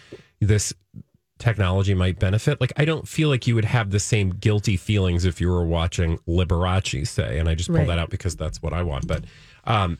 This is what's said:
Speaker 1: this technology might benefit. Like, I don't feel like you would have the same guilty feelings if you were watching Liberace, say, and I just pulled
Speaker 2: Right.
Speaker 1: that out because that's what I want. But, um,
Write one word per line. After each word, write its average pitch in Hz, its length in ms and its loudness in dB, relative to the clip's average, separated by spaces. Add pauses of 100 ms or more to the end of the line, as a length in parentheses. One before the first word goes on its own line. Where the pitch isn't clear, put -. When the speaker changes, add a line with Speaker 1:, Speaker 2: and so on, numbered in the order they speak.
(400)
Speaker 1:
this 104 320 2 (680)
technology 98 540 2
might 92 260 0
benefit. 107 400 0
Like, 127 160 0
I 147 80 2
don't 156 240 -2
feel 156 200 0
like 131 200 0
you 117 80 4
would 107 80 2
have 107 260 0
the 101 80 2
same 101 320 0
guilty 101 460 0
feelings 92 480 0
if 90 160 0
you 85 80 0
were 90 180 2
watching 82 520 0 (100)
Liberace, 87 800 0
say, 65 320 -2
and 82 80 0
I 80 80 2
just 87 140 -4
pulled 165 100 2
Speaker 2:
Right. - 80 2
Speaker 1:
that 85 100 0
out 82 120 -4
because - 260 -6
that's - 260 -8
what 78 100 -4
I 85 120 -2
want. 82 240 -4
But, 82 160 -4 (400)
um, 98 360 0